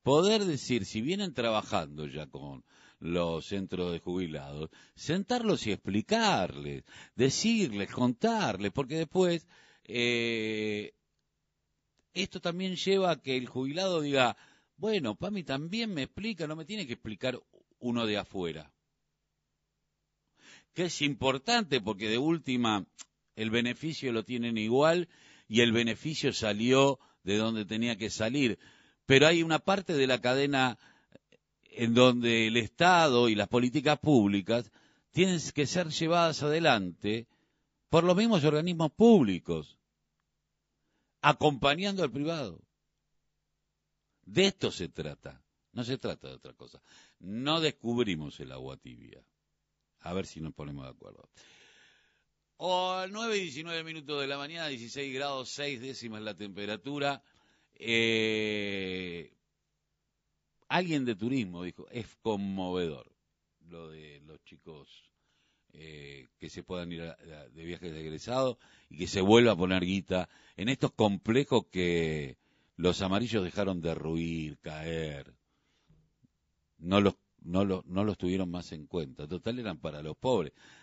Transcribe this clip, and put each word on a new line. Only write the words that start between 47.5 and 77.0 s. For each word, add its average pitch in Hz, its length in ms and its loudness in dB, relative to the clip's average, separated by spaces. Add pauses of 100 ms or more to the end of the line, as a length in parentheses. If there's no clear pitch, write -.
descubrimos 113 800 -2
el 65 120 -14
agua 65 240 -12
tibia. 58 460 -20 (800)
A 87 120 -10
ver 95 140 -4
si - 140 -16
nos 80 140 -8
ponemos 71 300 -12
de 65 60 -14
acuerdo. - 380 -20 (1300)
O 185 520 -2
nueve 220 280 -4
y 190 40 -2
diecinueve 165 420 -8
minutos 151 360 -8
de 139 60 -2
la 139 120 -4
mañana, 156 300 -8
dieciséis 131 440 -8
grados, 135 380 -6
seis 143 300 -6
décimas 117 420 -12
la 107 120 -8
temperatura. 107 880 -6 (520)
Eh... 104 1600 -2 (1300)
alguien 160 360 0
de 120 100 0
turismo 101 480 -4
dijo, 87 280 -10
"Es 117 160 -10 (160)
conmovedor 92 920 -4 (560)
lo 85 220 -18
de 78 300 -20
los 73 240 -20
chicos, 76 640 -20 (640)
eh, 71 560 -18 (100)
que 80 100 -14
se 85 140 -14
puedan 87 300 -8
ir 82 100 -10
a, 82 100 -12
a, 78 360 -20
de 78 160 -20
viajes 85 280 -10
de 78 80 -12
egresado 113 580 -4 (300)
y - 80 -20
que 87 100 -4
se 98 140 -4
vuelva 110 320 8
a 92 40 0
poner 90 280 0
guita 92 440 -2 (280)
en 95 140 -4
estos 135 220 -2
complejos 110 800 2
que 80 680 0 (380)
los 87 260 0
amarillos 104 420 0
dejaron 92 380 -4
derruir, 80 800 -4
caer". 78 760 -8 (1400)
No 92 240 2